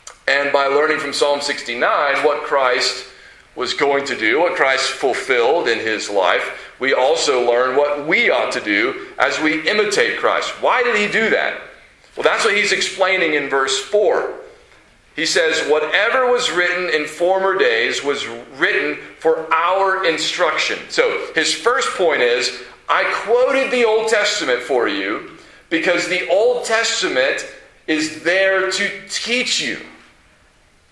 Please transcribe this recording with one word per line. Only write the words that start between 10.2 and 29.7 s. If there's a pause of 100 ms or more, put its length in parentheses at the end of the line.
Christ? (120)
Why
did
he
do
that? (540)
Well,
that's
what
he's
explaining
in
verse
four. (800)
He
says,
"Whatever
was
written
in
former
days
was (320)
written (220)
for
our
instruction." (100)
So
his
first
point
is, (360)
"I
quoted
the
Old
Testament
for
you (320)
because
the
Old
Testament (440)
is
there
to (200)
teach
you." (1120)